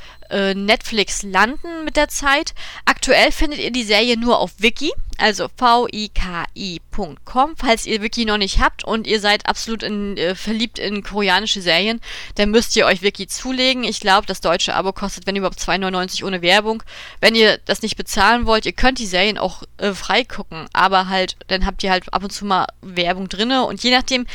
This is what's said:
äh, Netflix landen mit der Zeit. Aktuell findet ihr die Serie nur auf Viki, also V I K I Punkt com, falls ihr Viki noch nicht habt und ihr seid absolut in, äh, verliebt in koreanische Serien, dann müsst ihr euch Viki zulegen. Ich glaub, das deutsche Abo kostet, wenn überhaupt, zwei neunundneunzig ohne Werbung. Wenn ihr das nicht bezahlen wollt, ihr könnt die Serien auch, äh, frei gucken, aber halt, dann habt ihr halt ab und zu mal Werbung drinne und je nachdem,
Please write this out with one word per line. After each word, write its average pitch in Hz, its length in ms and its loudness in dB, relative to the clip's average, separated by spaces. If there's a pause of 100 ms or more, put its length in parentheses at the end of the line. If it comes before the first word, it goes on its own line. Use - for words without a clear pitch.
(300)
äh, 196 240 0
Netflix 202 720 -2
landen 262 640 0
mit 294 100 -4
der 294 140 2
Zeit. 277 440 0 (320)
Aktuell 262 460 4
findet 208 280 0
ihr - 120 -2
die 240 120 -2
Serie 220 340 2
nur 233 220 2
auf 180 180 -2
Viki, 240 340 0 (260)
also 196 300 2 (100)
V 240 340 4
I 214 180 -6
K 175 360 -2 (100)
I 175 260 -8 (100)
Punkt 165 340 -6
com, 294 300 0
falls 240 300 0
ihr 214 160 -2
Viki 226 240 -2
noch 214 120 0
nicht 202 220 2
habt 269 240 2
und 220 240 -4
ihr 208 140 0
seid 208 260 2
absolut 226 360 -4
in, 202 340 -4
äh, 170 180 -2
verliebt 220 440 -4
in 202 220 -4
koreanische 196 600 0
Serien, 185 400 2 (340)
dann 208 160 2
müsst 226 240 4
ihr 214 100 4
euch 170 160 2
Viki 196 260 -2
zulegen. 254 560 -2
Ich 220 160 -4
glaub, 202 280 4
das 190 140 -6
deutsche 175 340 0
Abo 180 160 0
kostet, 190 340 -8
wenn 196 100 -2
überhaupt, 190 240 -4
zwei 202 180 -2
neunundneunzig 185 480 -4
ohne 185 160 -4
Werbung. 208 420 2 (380)
Wenn 226 140 4
ihr 214 300 6
das - 160 -2
nicht 214 140 -4
bezahlen 220 500 2
wollt, 220 200 2
ihr - 80 -4
könnt 254 260 4
die 226 80 -6
Serien 190 300 2
auch, - 260 -4 (140)
äh, 202 160 -2
frei 208 320 -2
gucken, - 480 -10
aber 185 340 4
halt, 185 300 0 (100)
dann 190 180 0
habt 196 180 -2
ihr 190 80 2
halt 185 220 0
ab 190 100 0
und 202 80 -8
zu - 140 -8
mal 185 220 2 (140)
Werbung 180 480 -2
drinne 233 360 0
und - 160 -6
je 247 100 2
nachdem, 254 440 0